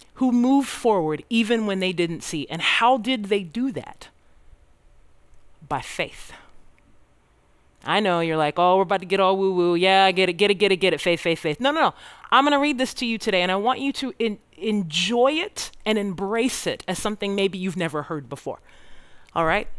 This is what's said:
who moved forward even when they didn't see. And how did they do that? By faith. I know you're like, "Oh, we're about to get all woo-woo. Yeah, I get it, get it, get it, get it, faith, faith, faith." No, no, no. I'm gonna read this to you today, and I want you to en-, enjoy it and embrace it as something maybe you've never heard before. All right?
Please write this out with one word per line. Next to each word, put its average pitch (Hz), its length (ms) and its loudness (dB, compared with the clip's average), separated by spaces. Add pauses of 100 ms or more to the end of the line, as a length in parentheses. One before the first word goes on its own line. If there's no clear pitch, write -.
(160)
who 262 160 0
moved 254 380 4
forward 165 600 0
even 226 360 0
when 196 160 -2
they 185 100 0
didn't 170 300 -2
see. - 280 -6
And 165 120 -6
how 247 360 2
did 226 280 -2
they 202 180 0
do 233 300 -4
that? - 340 -14 (1600)
By 143 140 -6
faith. - 500 -10 (1500)
I 180 140 0
know 180 220 2
you're 160 160 0
like, 151 200 0
"Oh, 180 200 6
we're 196 60 4
about 185 180 0
to 196 40 -12
get 190 140 0
all 190 160 4
woo-woo. 180 400 2
Yeah, 190 300 6
I 190 80 4
get 180 160 2
it, 180 40 -4
get 202 160 2
it, 202 60 4
get 196 160 2
it, 185 60 2
get 180 160 2
it, 143 80 -4
faith, 175 180 0
faith, 165 200 -2
faith." 151 200 -4
No, 262 120 0
no, 311 100 0
no. 220 120 2 (380)
I'm 262 140 6
gonna 294 140 4
read 285 180 0
this 254 180 -4
to 247 100 -6
you 226 120 -2
today, 190 240 0
and 180 100 0
I 185 40 0
want 220 240 0
you 277 140 -2
to 262 260 -6
en-, 220 200 -2 (160)
enjoy 208 800 0
it - 380 -6 (140)
and 220 120 0
embrace 202 680 -4
it 143 220 -6
as 185 120 -4
something 208 360 -4
maybe 196 220 -2
you've 185 180 -6
never 156 280 -4
heard 143 260 -8
before. 135 300 -10 (760)
All 165 100 0
right? 180 220 0 (120)